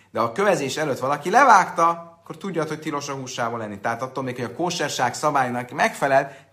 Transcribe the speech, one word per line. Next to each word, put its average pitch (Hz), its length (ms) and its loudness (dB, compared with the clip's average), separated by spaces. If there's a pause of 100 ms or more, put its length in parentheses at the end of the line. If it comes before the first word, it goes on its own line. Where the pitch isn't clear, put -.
(120)
de 113 80 -2
ha 117 60 2
a 113 60 -4
kövezés 165 460 0
előtt 139 220 -2
valaki 147 300 -2
levágta, 180 920 4
akkor - 140 -14
tudja, 165 300 -4
hogy 151 120 -8
tilos 143 300 -6
a 139 40 -8
húsával 120 460 -6
lenni. 104 200 -8
Tehát 117 220 -4
attól 131 220 -6
még, 123 120 -6
hogy 123 100 -6
a - 100 -10
kóserság 147 580 -2
szabálynak 127 580 0
megfelel, 143 640 2 (160)